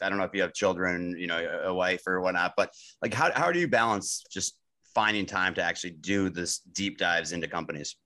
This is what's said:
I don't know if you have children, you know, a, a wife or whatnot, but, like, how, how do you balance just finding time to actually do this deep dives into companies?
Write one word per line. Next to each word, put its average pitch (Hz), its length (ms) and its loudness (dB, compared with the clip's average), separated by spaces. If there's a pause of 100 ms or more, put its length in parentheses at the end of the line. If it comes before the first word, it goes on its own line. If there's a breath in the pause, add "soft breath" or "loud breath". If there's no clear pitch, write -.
I 95 60 0
don't 98 100 0
know 95 60 2
if 90 100 -4
you 98 80 2
have 87 120 -2
children, 90 600 0
you 87 120 -6
know, 85 100 -2
a, 85 300 -2
a 92 60 0
wife 90 320 0
or 92 140 0
whatnot, 90 360 0
but, 98 140 0 (300 loud breath)
like, 117 140 -2
how, 143 180 4
how 165 200 2
do 175 80 2
you 170 80 2
balance 113 600 2
just - 300 -6 (360)
finding 107 320 2
time 92 280 0
to 92 60 0
actually 87 300 -2
do 92 380 0
this 85 300 -2
deep - 400 -6
dives 85 340 0
into 80 160 -4
companies? 78 580 -6